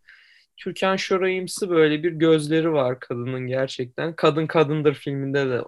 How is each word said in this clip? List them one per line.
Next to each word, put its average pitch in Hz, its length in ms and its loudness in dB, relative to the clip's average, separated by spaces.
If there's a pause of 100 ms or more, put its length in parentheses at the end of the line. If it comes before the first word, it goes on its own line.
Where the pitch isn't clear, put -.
(560)
Türkan 190 400 -2
Şoray'ımsı 185 760 -2
böyle 151 320 4
bir 170 100 0
gözleri 160 600 2
var 131 280 0
kadının 127 460 -6
gerçekten. 131 680 -4
Kadın 160 300 4
Kadındır 151 480 2
filminde 139 560 -4
de 123 180 -2